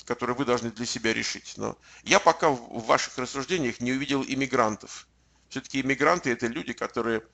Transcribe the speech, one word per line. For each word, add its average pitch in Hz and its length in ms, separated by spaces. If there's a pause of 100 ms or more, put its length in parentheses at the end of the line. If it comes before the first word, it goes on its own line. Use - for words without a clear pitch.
который 123 300
вы 135 100
должны 117 260
для 113 160
себя 113 260
решить. - 440
Но 104 200 (260)
я 185 160
пока 165 300
в, 135 80 (220)
в 110 80
ваших - 320
рассуждениях 135 600
не 123 120
увидел 135 300
иммигрантов. 131 840 (420)
Все-таки 135 320
иммигранты — 147 520
это 120 140
люди, 123 260
которые 113 500 (100)